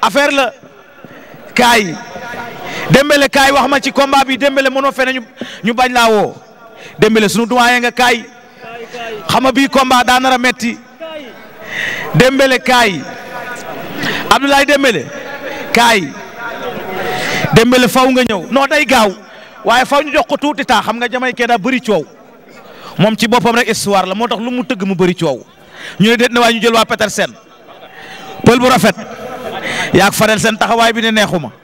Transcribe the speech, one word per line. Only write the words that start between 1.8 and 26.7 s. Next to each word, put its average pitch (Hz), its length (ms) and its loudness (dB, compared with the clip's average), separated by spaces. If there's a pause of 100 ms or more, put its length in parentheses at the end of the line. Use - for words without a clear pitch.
Dembélé 285 400 4
kaay, 277 220 4
wax 269 180 2
ma 277 120 2
ci 262 100 -4
combat 277 320 2
bi. 262 140 -2
Dembélé, 269 320 0
mënoo 269 240 0
fene 262 200 -2
ñu, 262 80 -6 (420)
ñu 220 100 0
bañ 247 180 2
laa 233 180 4
woo. 202 260 0 (640)
Dembélé 214 280 4
sunu 220 180 0
doyen 247 360 2
nga, 240 100 0
kaay. 240 320 0 (1040)
Xam 233 160 0
nga 262 80 2
bii 262 160 2
combat 254 380 2
daa 254 160 4
nar 262 120 2
a 254 40 2
metti. 240 400 -2 (1400)
Dembélé 262 440 2
kaay. 233 420 0 (1300)
Abdoulaye 277 320 2
Dembélé 269 400 2 (680)
kaay. 226 360 2 (1500)
Dembélé 240 340 6
faw 254 240 2
nga 254 120 2
ñëw. 196 280 -4
Non, 269 140 2
day 302 200 0
gaaw. 220 280 2 (500)
Waaye 240 220 2
faw 285 160 2
ñu 302 100 -4
jox 277 160 0
ko 294 100 -4
tuuti 285 280 -4
temps. 220 160 2
Xam 214 160 -4
nga 240 100 -4
Jamaïcain 247 400 -4
daa 240 100 2
bëri 240 240 -2
coow. 196 220 0 (960)
Moom 214 180 4
ci 233 120 -2
boppam 233 280 2
rek 240 140 0
histoire 202 380 0
la. 185 80 -4
Moo 233 120 -2
tax 226 140 -4
lu 233 100 -6
mu 247 140 -4
tëgg 196 200 -4
mu 190 100 -2
bëri 180 200 2
coow. 139 300 -4 (540)
Ñu 208 100 4
ne 233 80 4
déet 240 140 2
na 240 100 2
waaye 233 140 4
ñu 220 60 -4
jël 233 120 2